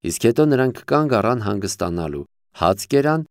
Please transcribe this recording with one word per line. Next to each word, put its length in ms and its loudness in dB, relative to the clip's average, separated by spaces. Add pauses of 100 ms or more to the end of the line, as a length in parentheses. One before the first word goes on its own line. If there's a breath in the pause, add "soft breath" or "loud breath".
Իսկ 200 -6
հետո 260 4
նրանք 340 2
կանգ 300 0
առան 300 0
հանգստանալու, 840 -4 (280)
հաց 240 0 (100)
կերան 420 0